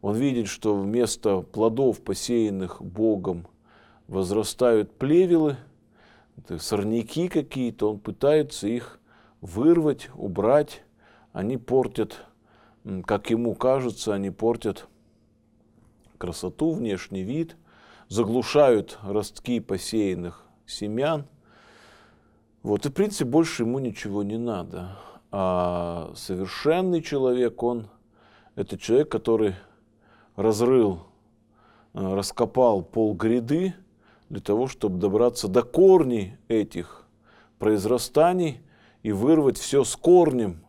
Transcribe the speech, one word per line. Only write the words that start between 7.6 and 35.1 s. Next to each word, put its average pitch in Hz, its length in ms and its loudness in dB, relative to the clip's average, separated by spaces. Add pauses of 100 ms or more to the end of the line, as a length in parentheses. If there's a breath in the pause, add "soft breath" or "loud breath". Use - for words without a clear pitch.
он 104 100 -6
пытается 139 680 0
их - 320 -6 (400 soft breath)
вырвать, 147 760 2
убрать. 107 680 0 (480 soft breath)
Они 110 260 -6
портят, 117 680 -2 (580 soft breath)
м, 95 180 -8
как 104 300 -2
ему 113 240 0
кажется, 127 580 0
они 98 160 -4
портят 113 580 -4 (1300)
красоту, 92 520 -4
внешний 101 520 -6
вид, 151 340 -6 (500 soft breath)
заглушают 117 960 2
ростки 107 560 -4
посеянных 92 840 -4 (220)
семян. 139 580 -4 (1400 soft breath)
Вот, 104 240 -2
и, 143 40 -2
в 135 40 -12
принципе, 202 320 -2
больше 147 380 0
ему 123 160 -2
ничего 104 440 -6
не 104 140 -6
надо. 92 600 -8 (340 loud breath)
А 87 840 -2
совершенный 160 840 -2
человек, 127 640 0
он, 117 240 -2 (680 soft breath)
это 98 220 -8
человек, 127 320 2
который 107 460 0 (800 soft breath)
разрыл, 110 680 2 (920 soft breath)
э, 95 220 -4
раскопал 107 680 2
полгряды 117 880 0 (560 soft breath)
для 95 120 -10
того, 113 260 0
чтобы 98 320 -4
добраться 107 480 2